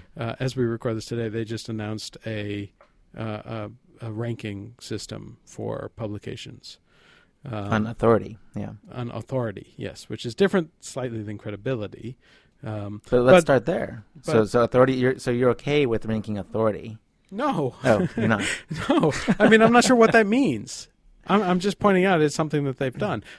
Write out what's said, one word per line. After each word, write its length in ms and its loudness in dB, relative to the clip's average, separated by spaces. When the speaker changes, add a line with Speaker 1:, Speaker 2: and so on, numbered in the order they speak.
Speaker 1:
uh, 220 -6
as 180 -6
we 80 0
record 320 -4
this 80 -10
today, 240 -6
they 160 -6
just 240 -8
announced 560 -8
a, 480 -8
uh, 40 -8
a, 500 -8
a 100 -10
ranking 680 -8
system 680 -12
for 500 -8
publications. 840 -12
Um, 100 -12
Speaker 2:
On 140 0
authority, 500 0
yeah. 180 -8
Speaker 1:
On 180 -8
authority, 640 -8
yes, 320 -14
which 200 -10
is 80 -10
different 440 0
slightly 440 -8
than 160 -10
credibility. 760 -8
Um, 460 -10
Speaker 2:
But 140 4
let's 140 8
Speaker 1:
but 40 6
Speaker 2:
start 240 2
there. 400 -4
So, 120 -4
Speaker 1:
but 160 4
Speaker 2:
so 120 4
authority, 320 4
you're, 240 0
so 140 -4
you're 200 2
okay 360 0
with 180 -2
ranking 320 -4
authority? 600 -4
Speaker 1:
No. 520 -2
Speaker 2:
Oh, 320 4
you're 120 0
not. 160 2
Speaker 1:
<laughs> 240 -6
No. 220 4
I 100 6
mean, 140 8
I'm 100 8
not 120 8
sure 100 6
what 160 8
that 160 6
means. 600 0
I'm, 140 4
I'm 180 2
just 200 -2
pointing 260 6
out 160 4
it's 140 2
something 300 0
that 120 -4
they've 200 -2
done. 260 -4